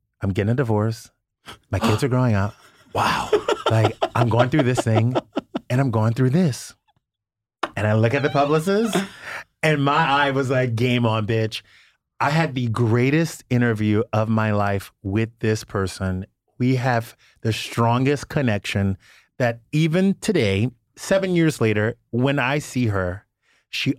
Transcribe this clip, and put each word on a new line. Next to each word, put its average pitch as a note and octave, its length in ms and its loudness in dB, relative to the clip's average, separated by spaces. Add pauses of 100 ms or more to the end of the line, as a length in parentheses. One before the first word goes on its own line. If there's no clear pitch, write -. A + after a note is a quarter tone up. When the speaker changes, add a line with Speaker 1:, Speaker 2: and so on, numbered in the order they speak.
(200)
Speaker 1:
I'm G2 100 -2
getting G2+ 200 0
a A#2+ 40 2
divorce. A2+ 560 -2 (600)
My G2+ 80 -2
kids A2 240 0
are C#3 60 0
growing B2 260 2
up. G2+ 260 0
Speaker 2:
<gasps> - 40 -20 (280)
Wow. - 380 -2 (400)
Speaker 1:
Like, A2 260 2 (200)
I'm B2 120 2
going B2 220 2
through D3+ 140 2
this B2 160 0
thing, A2+ 340 2 (560)
and B2+ 100 2
I'm C3+ 120 0
going A2+ 200 2
through B2+ 180 2
this." D#3+ 440 -2 (1000)
And G#2 100 0
I G#2+ 80 2
look A2+ 200 4
at C3+ 100 0
the C3 60 2
publicist, D#3+ 680 2 (680)
and D3+ 220 2
my C#3 100 2 (320)
eye C3+ 60 0
was C3 180 -2
like, B2+ 240 0
"Game A#2+ 320 2
on, A2 200 0
bitch." A2 360 -2 (560)
I C3+ 120 0
had D#3 260 0
the B2 100 -2
greatest A#2+ 840 0
interview A2 540 2 (100)
of A2 160 0
my A2 220 0
life G2+ 400 -2 (140)
with A2 340 -2
this A2 240 -2
person. F#2+ 640 -4 (320)
We B2+ 180 2
have A#2+ 400 -2 (240)
the A2+ 120 -2
strongest B2 760 0
connection G2+ 680 -2 (420)
that A#2 200 -2 (140)
even E3+ 480 2
today, A#2 500 0 (240)
seven F#3+ 400 0
years E3 260 2
later, A2 360 0 (140)
when C#3 280 0
I C#3 220 0
see B2 260 -2
her, F#2+ 400 -2 (440)
she - 280 -4